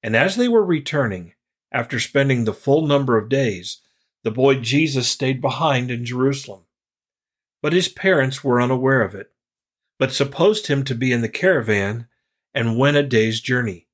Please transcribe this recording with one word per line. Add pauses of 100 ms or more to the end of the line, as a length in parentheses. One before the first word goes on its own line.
And
as
they
were
returning, (360)
after
spending
the
full
number
of
days, (440)
the
boy
Jesus
stayed
behind
in
Jerusalem. (1000)
But
his
parents
were
unaware
of
it, (680)
but
supposed
him
to
be
in
the
caravan (460)
and
went
a
day's
journey.